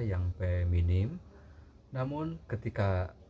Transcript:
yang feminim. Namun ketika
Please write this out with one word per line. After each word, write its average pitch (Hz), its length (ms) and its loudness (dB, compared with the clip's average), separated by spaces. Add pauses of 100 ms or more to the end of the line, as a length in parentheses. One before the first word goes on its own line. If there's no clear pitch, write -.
yang 90 320 0
feminim. 90 800 2 (720)
Namun 147 560 -4
ketika 98 640 -2 (200)